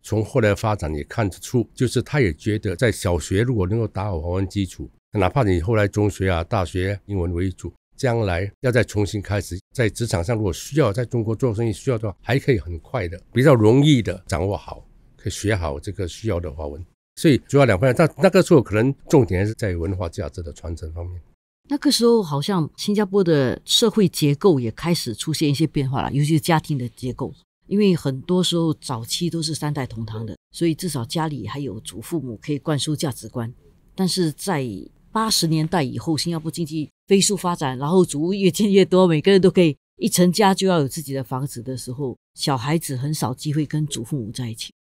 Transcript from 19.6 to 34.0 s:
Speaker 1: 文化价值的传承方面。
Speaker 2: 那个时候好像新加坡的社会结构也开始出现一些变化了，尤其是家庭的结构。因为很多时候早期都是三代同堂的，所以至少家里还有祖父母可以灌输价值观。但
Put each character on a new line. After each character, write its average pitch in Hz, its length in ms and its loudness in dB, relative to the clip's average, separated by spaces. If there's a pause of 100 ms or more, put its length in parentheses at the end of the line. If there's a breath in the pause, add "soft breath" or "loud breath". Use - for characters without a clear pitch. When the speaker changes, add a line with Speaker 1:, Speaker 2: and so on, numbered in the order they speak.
Speaker 1:
文 85 220 -4
化 90 120 -6
价 82 200 -8
值 71 140 -12
的 82 100 -12
传 85 240 -10
承 82 180 -12
方 85 120 -10
面。 90 140 -12 (480)
Speaker 2:
那 285 100 -2
个 294 120 2
时 233 140 2
候 233 180 6
好 147 180 -2
像 170 360 0
新 - 180 -2
加 214 100 2
坡 196 200 2
的 139 400 2
社 - 260 4
会 196 180 4
结 143 280 2
构 156 240 4
也 117 100 -2
开 165 240 -2
始 127 200 -4
出 156 200 -6
现 147 160 0
一 143 40 2
些 151 120 2
变 139 240 -2
化 135 120 -4
了， - 100 -4
尤 143 100 0
其 151 120 2
是 151 60 4
家 160 200 2
庭 151 180 -4
的 123 120 -6
结 127 220 -8
构。 120 220 -8 (320)
因 202 120 -2
为 202 160 6
很 139 280 -2
多 180 200 0
时 175 140 -2
候 165 160 0
早 117 320 -8
期 175 240 -4
都 165 140 -4
是 156 120 -4
三 147 200 -4
代 135 120 -4
同 113 200 -10
堂 110 180 -10
的， 104 100 -12 (180)
所 - 140 -2
以 165 80 2
至 180 140 -6
少 131 160 -4
家 160 240 -2
里 131 180 -8
还 110 120 -8
有 120 220 -8
祖 - 200 -14
父 170 180 -6
母 123 240 -8
可 - 80 -10
以 147 80 -2
灌 151 200 -2
输 151 180 -2
价 147 160 -4
值 113 160 -14
观。 120 240 -8 (420)
但 190 140 0